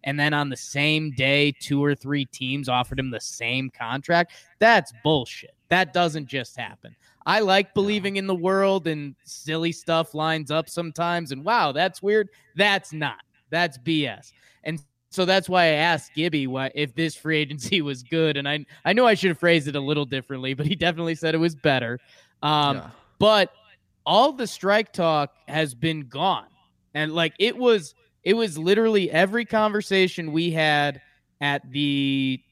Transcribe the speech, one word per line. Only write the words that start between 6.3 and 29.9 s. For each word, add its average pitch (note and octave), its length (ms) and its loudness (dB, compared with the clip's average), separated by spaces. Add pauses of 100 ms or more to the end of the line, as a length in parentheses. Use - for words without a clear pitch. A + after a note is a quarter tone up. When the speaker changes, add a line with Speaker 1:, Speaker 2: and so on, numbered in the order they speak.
Speaker 1:
happen. A2+ 380 -16 (320)
I G3+ 140 2
like F#3+ 280 2
Speaker 2:
No. G#3 140 0
Speaker 1:
believing G3+ 340 -2
in G3 100 -4
the F#3+ 80 0
world F#3+ 520 2
and D3 280 -6 (100)
silly D#3+ 480 -4
stuff E3 420 -2
lines D#3 360 -2
up D#3 180 -2
sometimes. E3+ 640 -4
And C3+ 100 -10
wow, F#3 300 0
that's F3+ 300 -2
weird. G#3 260 2 (260)
That's G3 380 0
not. D3 300 -6 (260)
That's D#3 300 -2
B D3 280 -2
S. G#2 240 -12 (320)
And D#3+ 160 -8 (320)
so F#3 140 -2
that's F#3 240 2
why F3+ 160 4
I E3 40 6
asked D#3 460 0
Gibby D3+ 320 0
why, C3 280 -4
if C#3+ 200 -4
this D#3+ 200 -2
free D#3 240 -2
agency D3+ 420 -2
was C#3 220 -6
good. D#3+ 340 0
And C#3 120 -6
I, D3 180 -4 (180)
I E3+ 80 2
know B3 140 4
I A3 80 6
should F#3 140 0
have E3 100 0
phrased E3+ 300 4
it C#3+ 80 -6
a C#3+ 40 -2
little D3 240 -2
differently, C3 500 -6
but D3 120 -4
he D3 80 0
definitely E3 400 -2
said D#3+ 200 -2
it E3 40 0
was E3 160 2
better. B2 440 0 (440)
Um, D3 340 2
Speaker 2:
Yeah. D#2 140 -12 (280)
Speaker 1:
but G3+ 320 4 (540)
all A#3 280 4
the B3+ 140 -6
strike G3+ 460 -2
talk D#3 400 0 (160)
has D3 260 -2
been D3 340 -4
gone. C#3+ 400 -2 (440)
And, D#3 220 -4
like, E3 240 0
it A3 180 2
was, A3+ 380 2 (280)
it F#3+ 120 2
was G#3+ 240 -2
literally G3+ 520 2
every G3 360 2
conversation G3+ 840 0